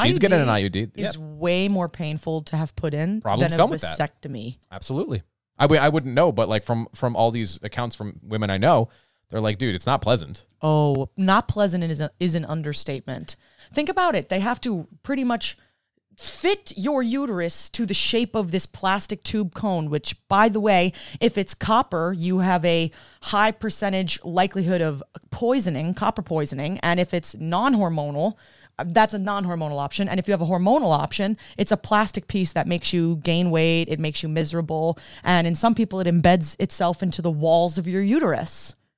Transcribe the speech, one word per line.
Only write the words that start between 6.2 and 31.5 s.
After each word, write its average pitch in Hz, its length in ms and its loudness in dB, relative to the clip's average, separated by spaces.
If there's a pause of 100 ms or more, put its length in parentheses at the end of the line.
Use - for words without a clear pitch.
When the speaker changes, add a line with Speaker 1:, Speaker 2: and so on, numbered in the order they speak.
Speaker 1:
but, 107 160 2
like, 107 160 0
from, 117 300 -2
from 123 220 -2
all 113 140 4
these 107 320 -4
accounts 120 340 -6
from 98 260 -10
women 107 280 -2
I 95 80 0
know, 120 300 4 (420)
they're 110 100 -4
like, 107 180 0
"Dude, 113 160 -2
it's 90 120 -8
not 135 160 0
pleasant." 104 420 -2 (160)
Speaker 2:
Oh, 151 560 2
not 190 320 2
pleasant 185 360 0
is 160 160 -4
a, 151 100 -6 (100)
is 180 140 0
an 165 100 -2
understatement. 147 920 -6 (360)
Think 294 160 -2
about 359 280 0
it. 151 120 -4
They 190 120 0
have 240 220 -2
to 190 260 -4 (160)
pretty 269 200 -2
much 240 320 -2 (600)
fit - 600 -4
your 262 260 0
uterus 226 680 -2
to - 140 -4
the 196 100 -2
shape - 420 0
of 185 160 -2
this 180 140 -2
plastic 196 580 -4
tube 208 300 -4
cone, 170 360 -4
which, 151 260 -4 (120)
by 208 200 6
the 214 120 0
way, 185 320 4 (280)
if - 160 0
it's 202 180 -2
copper, 185 580 0
you 180 260 0
have 180 260 2
a 165 260 2 (320)
high 214 280 2
percentage 196 760 -2
likelihood 185 560 0
of 151 220 -2 (300)
poisoning, 185 600 0
copper 208 280 -2
poisoning. 156 640 -4
And 170 160 2
if 180 120 -2
it's 175 220 -4
non-hormonal, 170 1000 0 (440)
uh, 143 80 -6
that's 220 280 4
a 208 40 -4
non-hormonal 175 600 -2
option. 143 300 -2
And - 120 0
if 180 80 -4
you 202 40 0
have 180 100 2
a 165 40 0
hormonal 185 500 4
option, 196 400 -2 (220)